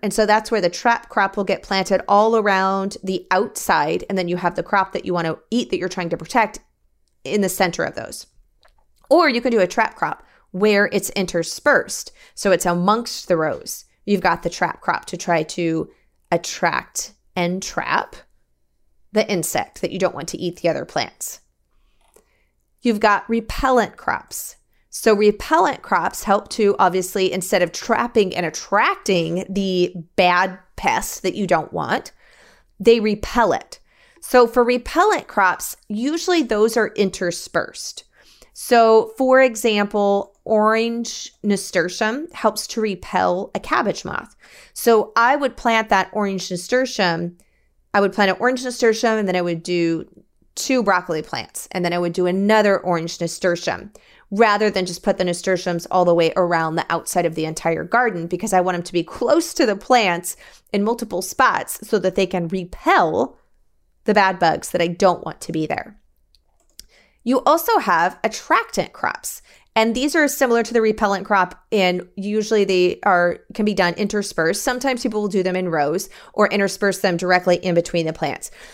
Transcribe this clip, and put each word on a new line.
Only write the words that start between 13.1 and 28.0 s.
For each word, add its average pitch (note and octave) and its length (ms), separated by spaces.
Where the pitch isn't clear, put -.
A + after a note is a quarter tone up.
the F3 80
rows. - 480
You've G3+ 160
got F3 220
the F3 60
trap - 320
crop - 240
to - 120
try E3+ 260
to D#3+ 460
attract - 800
and F3+ 300
trap - 540
the G#3 180
insect - 480
that - 120
you F#3+ 80
don't F#3 160
want D#3+ 140
to - 80
eat F3 220
the E3+ 100
other C#3 140
plants. - 560
You've A3 180
got G#3 300
repellent A#3 640
crops. - 640
So A3 200
repellent G#3+ 640
crops F#3 420
help G#3 260
to, G3+ 280
obviously, F#3 540
instead F#3 320
of E3+ 80
trapping A#3 640